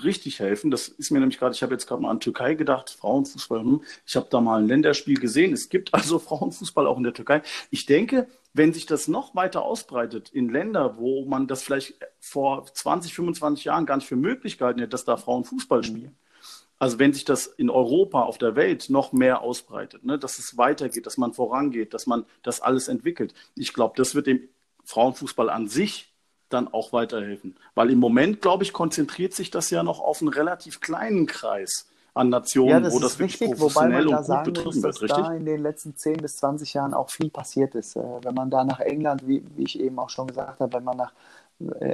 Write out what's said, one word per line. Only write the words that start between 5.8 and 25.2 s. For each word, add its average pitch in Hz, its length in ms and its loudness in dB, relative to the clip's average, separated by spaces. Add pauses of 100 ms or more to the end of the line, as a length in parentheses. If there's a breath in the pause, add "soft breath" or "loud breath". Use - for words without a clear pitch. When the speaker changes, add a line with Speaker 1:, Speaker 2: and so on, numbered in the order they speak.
Speaker 1:
also 160 240 2
<laughs> - 80 -12
Frauenfußball 147 640 -2
auch 127 80 2
in 123 80 -2
der 120 100 -2
Türkei. 143 280 2 (280 loud breath)
Ich - 160 -6
denke, 240 400 4 (260 soft breath)
wenn 156 200 6
sich 160 140 -8
das 151 200 -2
noch 202 300 -4
weiter 185 260 0
ausbreitet 120 680 -6
in 123 180 0
Länder, 143 500 0
wo 131 260 -2
man 135 220 -2
das 131 160 -6
vielleicht 135 320 -4 (240)
vor 139 560 -4
zwanzig, 165 400 -4
fünfundzwanzig 160 520 -4
Jahren 156 200 0
gar 139 120 0
nicht - 100 -6
für 131 80 -2
möglich 208 420 -2
gehalten 120 220 0
hätte, 113 100 -6
dass 123 140 -6
da 117 120 0
Frauen 123 280 -2
Fußball 240 340 0
Speaker 2:
Mhm. 104 60 -2
Speaker 1:
spielen. 113 320 -10 (640 loud breath)
Also 123 180 0
wenn 139 140 6
sich - 140 -4
das 131 200 0
in - 220 -2
Europa, 131 540 4
auf - 160 -2
der 113 180 0
Welt 160 320 0
noch 135 240 0
mehr 127 300 4
ausbreitet, 107 600 -10
ne, 139 160 -2
dass 131 200 -8
es - 180 -14
weitergeht, 127 480 2
dass - 140 -8
man 120 160 0
vorangeht, 123 580 -2
dass - 140 -8
man 117 180 0 (180 soft breath)
das - 200 -6
alles 127 260 2
entwickelt. 123 460 -4 (200 soft breath)
Ich - 200 -8
glaube, 117 240 0
das 127 160 2
wird 143 120 0
dem - 220 0 (360)
Frauenfußball 120 680 0